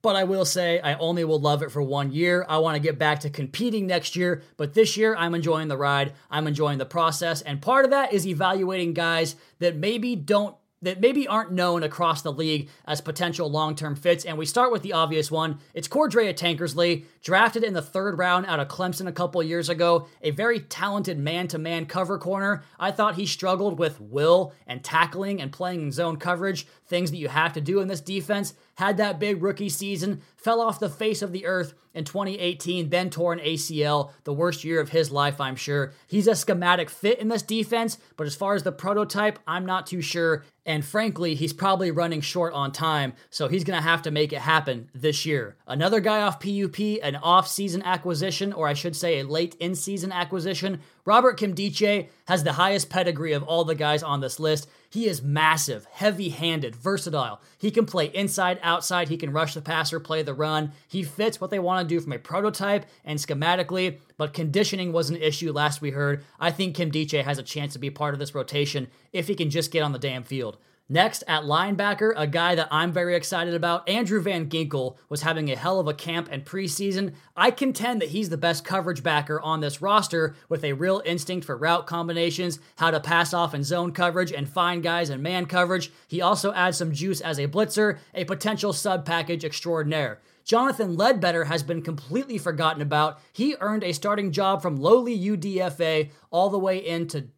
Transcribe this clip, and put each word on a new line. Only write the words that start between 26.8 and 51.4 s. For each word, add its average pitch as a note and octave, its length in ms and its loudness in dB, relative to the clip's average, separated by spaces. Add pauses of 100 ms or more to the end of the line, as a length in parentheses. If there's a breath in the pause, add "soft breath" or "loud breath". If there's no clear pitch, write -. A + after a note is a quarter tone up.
things F3 240 0
that D#3+ 60 -6
you D3+ 120 -6
have D#3 260 2
to D#3 60 -4
do F3 200 0
in F#3 80 -2
this F3+ 120 -6
defense. G3 540 -4 (220 soft breath)
Had F#3+ 220 0
that G#3 200 0
big G3+ 240 0
rookie G3 260 -2
season, F#3+ 540 -4 (140)
fell A#3 240 0
off A3+ 180 0
the G#3 100 -2
face G#3+ 320 -2
of F#3+ 120 -6
the F#3+ 140 -6
earth F3+ 280 -2 (180 soft breath)
in D#3+ 120 -6
twenty G3 340 -6
eighteen, F3 520 -4
then F3+ 200 0
tore E3+ 220 0
an E3+ 100 -4
A D#3+ 140 -2
C D3+ 260 -2
L, D3 400 0
the D3 100 -6
worst E3 300 0
year D#3+ 180 0
of C#3+ 100 -2
his D#3+ 200 2
life, C#3+ 300 0
I'm C3 160 -4
sure. C#3+ 380 -2 (120)
He's G3+ 220 2
a G#3+ 80 4
schematic F3 520 2
fit A3+ 300 0
in A3 80 -4
this A3 160 0
defense, A3+ 560 -2 (180 soft breath)
but D3+ 120 -4
as C#3+ 80 -6
far G3+ 180 0
as F#3+ 80 0
the F3+ 80 0
prototype, G#3 760 0
I'm F3+ 180 -4
not F#3 220 -2
too F#3 120 -4
sure. D#3+ 440 0 (200 loud breath)
And D3+ 200 -2
frankly, F3 500 0
he's D3+ 180 -2
probably F#3+ 380 2
running E3 300 0
short E3+ 320 -2
on C#3 180 -2
time, D3 440 0 (160 loud breath)
so C#3+ 180 -4
he's E3+ 160 0
gonna F3 180 -2
have D#3+ 200 2
to D#3 100 -4
make D3+ 200 0
it C#3 100 -6
happen C#3+ 520 0
this D3 320 0
year. B2+ 300 -2 (100)
Another E3 320 2
guy G#3+ 240 2
off F#3 160 0
P G3 140 -4
U G3+ 160 0
P, G#3 340 -2
an C#3+ 140 -2
off-season F3+ 680 2
acquisition, F3+ 720 -2
or D#3+ 160 0
I C#3+ 60 2
should D#3 200 -4
say E3 240 0
a C3+ 60 -4
late D#3+ 340 -2
in-season F3+ 540 -4
acquisition, F3+ 720 -4 (220 loud breath)
Robert A#3 360 6